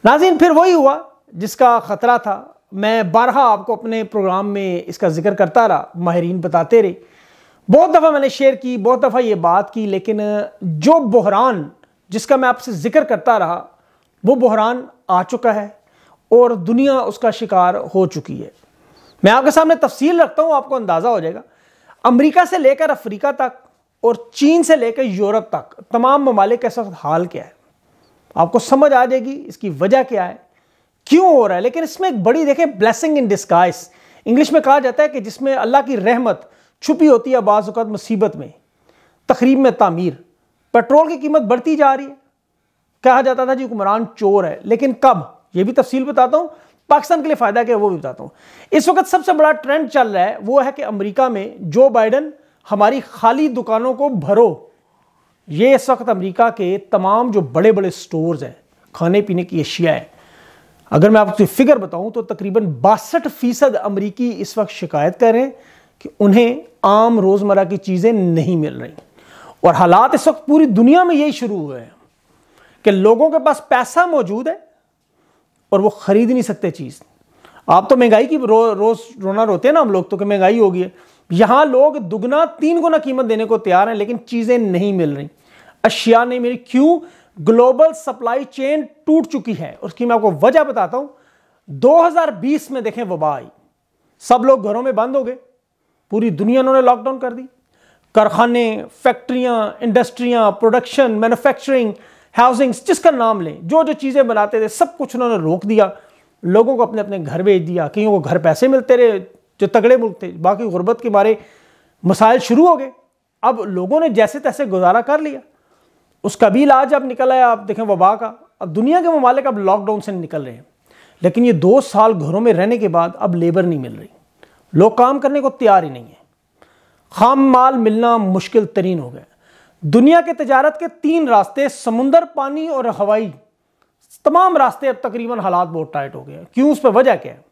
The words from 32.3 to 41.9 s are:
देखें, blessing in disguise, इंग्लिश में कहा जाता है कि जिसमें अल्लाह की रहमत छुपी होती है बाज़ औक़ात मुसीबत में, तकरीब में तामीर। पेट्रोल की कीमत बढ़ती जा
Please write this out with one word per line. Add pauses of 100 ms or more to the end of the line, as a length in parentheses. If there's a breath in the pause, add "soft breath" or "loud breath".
देखें, (140)
blessing
in
disguise, (460 soft breath)
इंग्लिश
में
कहा
जाता
है
कि
जिसमें
अल्लाह
की
रहमत (340 soft breath)
छुपी
होती
है
बाज़
औक़ात
मुसीबत
में, (760)
तकरीब
में
तामीर। (560)
पेट्रोल
की
कीमत
बढ़ती
जा